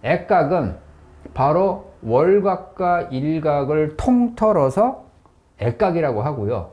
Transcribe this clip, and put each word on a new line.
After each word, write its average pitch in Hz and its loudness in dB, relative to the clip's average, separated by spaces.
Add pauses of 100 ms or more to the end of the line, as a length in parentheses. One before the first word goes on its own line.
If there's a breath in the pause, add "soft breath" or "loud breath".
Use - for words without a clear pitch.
액각은 170 0 (580)
바로 170 0 (120)
월각과 175 0
일각을 151 -2
통틀어서 226 2 (540)
액각이라고 135 0
하고요. 117 -4